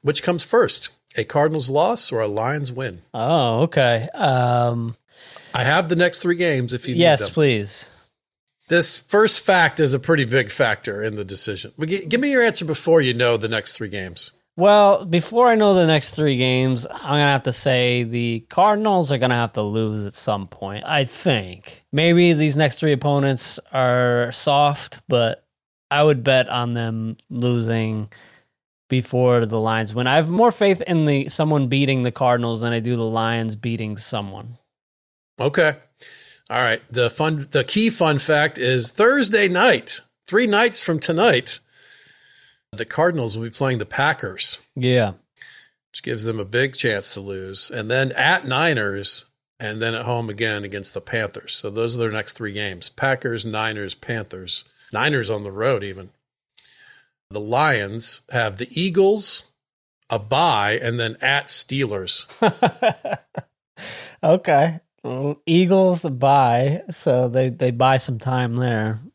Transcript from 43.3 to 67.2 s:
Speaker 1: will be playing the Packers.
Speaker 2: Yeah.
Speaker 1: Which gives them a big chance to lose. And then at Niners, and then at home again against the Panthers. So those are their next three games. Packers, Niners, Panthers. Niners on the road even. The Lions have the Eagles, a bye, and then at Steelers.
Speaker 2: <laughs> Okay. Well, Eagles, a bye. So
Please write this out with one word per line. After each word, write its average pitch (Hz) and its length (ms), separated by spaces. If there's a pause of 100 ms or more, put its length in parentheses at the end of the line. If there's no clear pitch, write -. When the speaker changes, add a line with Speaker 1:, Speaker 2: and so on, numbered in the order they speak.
Speaker 1:
will 113 100
be 117 40
playing 127 300
the 104 60
Packers. - 760 (160)
Speaker 2:
Yeah. 123 380 (800)
Speaker 1:
Which - 120
gives 117 200
them 113 160
a 98 60
big 127 300
chance 104 380
to 101 60
lose. 95 520
And 110 180
then 131 220
at 160 340
Niners, 123 800 (340)
and 110 220
then 113 120
at 113 120
home 117 240
again 104 340
against 98 300
the - 80
Panthers. - 520
So - 160
those 113 260
are 120 40
their 113 120
next 107 220
three 107 200
games. 98 360
Packers, 127 560
Niners, 107 500
Panthers. 98 680 (300)
Niners 123 360
on 104 140
the 101 80
road 107 320
even. 95 280 (1160)
The 107 120
Lions 113 800 (100)
have 110 260
the 123 140
Eagles, 190 760 (640)
a 113 100
bye, 110 600
and 120 180
then 113 220
at 139 260
Steelers. 104 800 (160)
Speaker 2:
<laughs> - 760 (1040)
Okay. 160 560 (240)
Well, 135 440
Eagles, 180 580
a 151 60
bye. 135 800
So 127 360